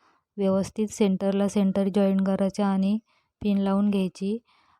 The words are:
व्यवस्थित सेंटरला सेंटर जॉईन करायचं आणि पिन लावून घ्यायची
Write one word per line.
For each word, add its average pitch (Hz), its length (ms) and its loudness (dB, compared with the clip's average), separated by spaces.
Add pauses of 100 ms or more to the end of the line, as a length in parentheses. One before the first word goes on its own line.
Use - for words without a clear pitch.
(360)
व्यवस्थित 196 520 -2
सेंटरला 196 600 0
सेंटर 196 460 0
जॉईन 196 300 2
करायचं 196 400 -2
आणि 196 340 0 (440)
पिन 202 160 0
लावून 196 320 2
घ्यायची 196 460 -2 (420)